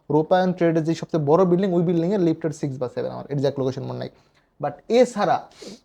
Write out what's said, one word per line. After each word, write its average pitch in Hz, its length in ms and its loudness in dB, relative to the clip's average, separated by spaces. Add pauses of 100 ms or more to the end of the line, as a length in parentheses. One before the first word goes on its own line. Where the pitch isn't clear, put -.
রূপায়ণ 180 440 2
ট্রেডের 165 300 2
যে 160 120 0
সবচেয়ে - 280 -4
বড় 165 220 4
বিল্ডিং, 180 280 2
ওই 175 100 2
বিল্ডিংয়ের 175 360 0
লিফটের 160 320 0
সিক্স 143 260 -8
বা 127 180 -6
সেভেন, 127 160 -6
আমার 123 180 -12
এক্সাক্ট 139 300 -2
লোকেশন 131 240 -4
মনে 123 160 -10
নাই।" 127 100 -8 (520)
But 143 100 -4 (160)
এছাড়া 208 600 2 (380)